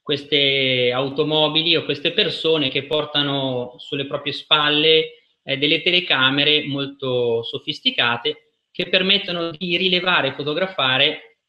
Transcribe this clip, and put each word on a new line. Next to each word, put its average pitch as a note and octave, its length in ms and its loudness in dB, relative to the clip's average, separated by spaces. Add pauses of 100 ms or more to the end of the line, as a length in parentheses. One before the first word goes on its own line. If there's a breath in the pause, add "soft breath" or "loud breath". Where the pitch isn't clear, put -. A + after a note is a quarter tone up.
queste C#3 920 2
automobili D3+ 840 2
o C#3+ 80 0
queste D3+ 280 -2
persone D#3+ 560 0
che C3+ 160 -4
portano C#3 920 -4
sulle C#3 280 -8
proprie C#3+ 260 -6
spalle, D#3 920 2 (180)
eh, C#3 160 -4
delle D3+ 240 2
telecamere D3 800 2
molto C3 800 -2
sofisticate A#2+ 1080 -4 (180)
che F3+ 180 -6
permettono F#3 640 0
di E3+ 260 -4
rilevare F3+ 520 0
e C3+ 60 -4
fotografare C#3+ 1040 -2 (100)